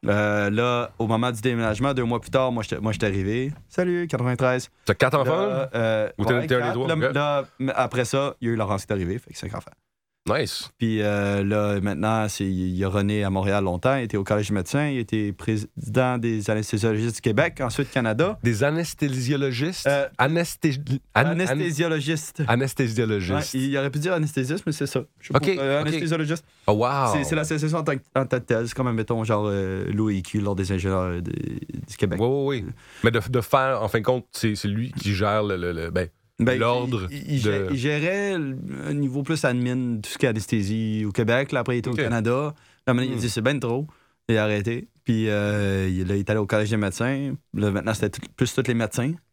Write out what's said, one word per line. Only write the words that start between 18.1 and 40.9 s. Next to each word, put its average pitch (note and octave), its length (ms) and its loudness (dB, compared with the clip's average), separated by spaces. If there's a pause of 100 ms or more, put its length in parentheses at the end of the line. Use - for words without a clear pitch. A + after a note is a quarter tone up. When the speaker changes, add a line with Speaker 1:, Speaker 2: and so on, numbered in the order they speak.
Speaker 2:
Des A#2 200 2
anesthésiologistes ? C#3+ 1200 -2
Speaker 1:
Euh, C#3 200 2 (100)
Speaker 2:
Anesthé-, D#3 640 0 (360)
an-, G#2+ 60 6
an-, C3+ 100 6
Speaker 1:
anesthésiologiste. D#3+ 1160 0
Speaker 2:
Anesthésio-, A#2+ 580 2 (300)
Speaker 1:
Ouais, G2 60 0 (120)
il C3+ 240 0
aurait C#3 140 0
pu D3+ 80 -2
dire F3 140 0
anesthésiste, D3+ 520 0
mais D#3+ 60 -2
c'est C#3+ 160 -2
ça. C3 140 -2 (180)
Je - 80 -20
sais C#3 80 -2
Speaker 2:
OK, D#3+ 200 2
Speaker 1:
pas, C#3 60 -2
euh, C#3 200 2
Speaker 2:
ok. D3+ 60 0
Speaker 1:
anesthésiologiste. D#3+ 580 0 (220)
Speaker 2:
Oh, G#2+ 60 4
wow. A2+ 140 2 (260)
Speaker 1:
C'est, C#3 100 2
c'est D#3 120 -2
l'association D#3 420 0
en D#3+ 60 -2
tant D3+ 120 0
que, C3+ 60 -6 (140)
en C3+ 100 2
tant B2+ 140 0
que A#2+ 60 -10
telle. A#2 220 2
C'est - 80 -8
comme, B2+ 180 0
mettons, A2+ 300 0
genre, G#2+ 240 2
euh, F#2+ 440 -2
l'O G#2+ 180 2
I F#2+ 140 0
Q, - 180 -2
l'Ordre G2+ 200 0
des F#2+ 100 0
ingénieurs, F#2+ 300 0
euh, F2+ 200 -2
des, E2+ 100 -6 (560)
du - 100 -16
Québec. F#2 240 0
Speaker 2:
Oui, A#2 60 2
oui, C3+ 380 0
oui. - 60 -10 (320)
Mais - 80 6
de, A#2 80 2 (100)
de B2 120 2
faire, C3 400 2
en A2 60 0
fin A2+ 120 0
de G#2 60 -2
compte, B2+ 260 2
c'est, A2 240 0
c'est G2+ 120 -4
lui A2+ 240 -2
qui G2+ 220 -2
gère G#2 300 2
le... G2+ 140 0
le, F2 140 -2
le... E2 200 -4
Ben, F2+ 160 0 (320)
Speaker 1:
Ben, B2 200 2
Speaker 2:
l'ordre A#2+ 520 0
Speaker 1:
il, C#3+ 60 -10
il, D3 200 -4
il B2 60 0
Speaker 2:
de G#2+ 80 4
Speaker 1:
gé-, G2 200 0
il C#3 60 -2
gérait F3 600 0
le, C#3 200 -4 (300)
un D3+ 60 -2
niveau C#3+ 300 -2
plus D#3 220 -2
admin, B2 560 0
tout - 80 -12
ce - 80 -10
qui - 80 2
est B2+ 40 4
anesthésie G#2+ 800 0